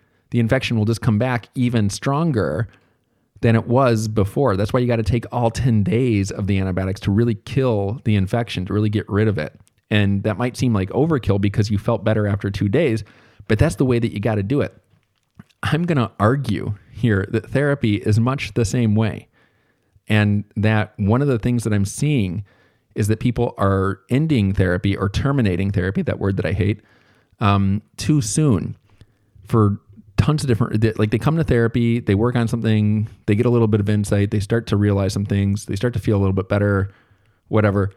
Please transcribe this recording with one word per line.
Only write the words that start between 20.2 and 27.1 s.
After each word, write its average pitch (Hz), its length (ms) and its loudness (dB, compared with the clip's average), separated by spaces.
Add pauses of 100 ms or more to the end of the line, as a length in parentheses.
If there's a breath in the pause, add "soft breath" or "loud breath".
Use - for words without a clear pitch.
that 107 400 0
one 104 240 2
of 147 60 2
the 123 120 0
things 123 240 -2
that 110 100 -2
I'm 101 120 0
seeing 101 580 -2 (520 soft breath)
is 107 120 -2
that 107 120 0
people 120 380 -2
are 98 520 0
ending 123 440 2
therapy 95 420 0
or 98 140 -2
terminating 98 640 0
therapy, 95 300 -2
that - 180 -4
word 98 180 -2
that - 80 -2
I 82 60 -2
hate, 98 300 -2 (580 soft breath)